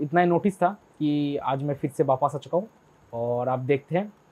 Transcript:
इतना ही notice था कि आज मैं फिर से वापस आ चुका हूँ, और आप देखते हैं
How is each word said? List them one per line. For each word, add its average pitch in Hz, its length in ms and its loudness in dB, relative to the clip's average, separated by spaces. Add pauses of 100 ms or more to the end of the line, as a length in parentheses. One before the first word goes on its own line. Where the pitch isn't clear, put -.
इतना 151 200 2
ही 180 60 4
notice 175 360 2
था 175 60 4
कि 147 680 -2
आज 135 260 -2
मैं 143 120 -2
फिर 139 160 -4
से 160 120 -2
वापस 135 320 2
आ 147 40 -8
चुका 165 200 -4
हूँ, 220 100 -2 (460)
और 120 340 -2
आप 127 100 0
देखते 135 400 -2
हैं 208 140 -4 (200)